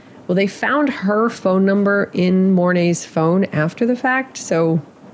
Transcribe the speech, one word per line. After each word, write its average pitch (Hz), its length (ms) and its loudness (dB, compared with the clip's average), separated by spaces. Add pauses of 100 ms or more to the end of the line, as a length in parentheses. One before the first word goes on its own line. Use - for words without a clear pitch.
(260)
Well, 180 100 0
they 196 100 2
found 262 420 0
her 214 420 0
phone 190 340 0
number 202 480 0
in 185 420 2
Mornay's 175 500 2
phone 170 420 0
after 165 400 -2
the 247 100 0
fact. 254 400 -4
So 165 440 0 (320)